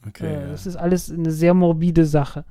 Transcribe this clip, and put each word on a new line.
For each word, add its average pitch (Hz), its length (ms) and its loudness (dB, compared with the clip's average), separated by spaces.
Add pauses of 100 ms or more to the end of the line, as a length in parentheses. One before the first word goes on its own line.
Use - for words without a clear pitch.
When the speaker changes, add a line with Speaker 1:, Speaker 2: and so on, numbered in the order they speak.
Speaker 1:
Okay, 127 200 -10
Speaker 2:
Äh, 151 160 -6
Speaker 1:
ja. 139 40 -10
Speaker 2:
das 147 180 -12
ist 175 120 -10
alles 175 340 -2
eine 165 200 -2
sehr 165 220 4
morbide 170 520 4
Sache. 147 460 -2